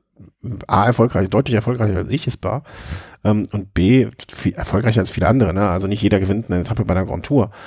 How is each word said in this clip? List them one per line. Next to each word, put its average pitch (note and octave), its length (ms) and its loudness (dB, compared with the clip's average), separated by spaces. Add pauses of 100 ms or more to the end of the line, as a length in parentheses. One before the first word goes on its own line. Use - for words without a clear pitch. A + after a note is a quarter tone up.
(680)
A, G2+ 180 2
erfolgreich, A2+ 460 2
deutlich A2 240 0
erfolgreicher A2 420 0
als - 140 -4
ich C#3+ 160 -4
es C3 160 -4
war, B2+ 220 -6 (600)
ähm, G#2 280 2
und F#2+ 200 -8
B, A2+ 360 4 (220)
viel - 240 -4
erfolgreicher A2 460 0
als F#2 100 -2
viele - 180 0
andere, A2+ 260 2
ne, G2+ 160 0
also F#2 160 -2
nicht G#2 160 -2
jeder G2 180 4
gewinnt G2 300 -2
eine F2+ 100 0
Etappe G#2+ 240 -2
bei F2+ 100 0
einer F#2 120 0
Grand E2 180 -6
Tour, C3+ 280 0 (140)